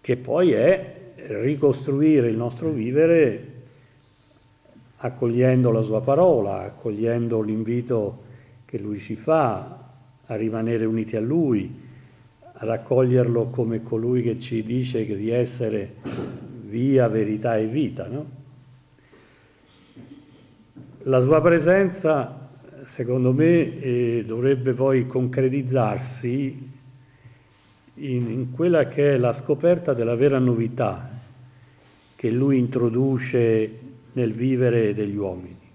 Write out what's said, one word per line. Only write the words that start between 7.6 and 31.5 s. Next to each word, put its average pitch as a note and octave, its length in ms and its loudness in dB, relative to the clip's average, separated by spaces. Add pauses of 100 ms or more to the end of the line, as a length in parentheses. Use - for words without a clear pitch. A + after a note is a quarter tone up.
che - 120 -10
lui G#2 200 -8
ci G#2 180 -10
fa B2 600 0 (480)
a A#2+ 80 -10
rimanere A2+ 500 -2
uniti A2+ 320 -2
a A2 40 -2
lui, B2+ 640 -2 (760)
ad A2 100 -4
accoglierlo B2 760 2
come A2+ 360 -4
colui A#2+ 400 -2
che A2+ 160 -2
ci A#2 260 -6
dice B2 420 -4
che G#2 100 -6
di G#2+ 140 -4
essere A2+ 640 -2 (680)
via, A#2+ 420 2
verità A2 500 0
e A2 100 0
vita, A2 420 -4
no? C#3+ 280 -12 (2750)
La C3 180 2
sua D3 200 4
presenza, E3+ 1120 2 (320)
secondo B2+ 500 0
me, D#3+ 480 2
eh, A#2+ 460 -2
dovrebbe B2+ 460 0
poi C3 340 2
concretizzarsi B2+ 1600 -2 (1200)
in, B2 360 -4
in B2 220 -4
quella D#3+ 360 2
che C#3+ 260 2
è C3 40 2
la B2 140 2
scoperta E3 640 2
della A#2 220 0
vera C3+ 240 4
novità A#2+ 680 0 (1080)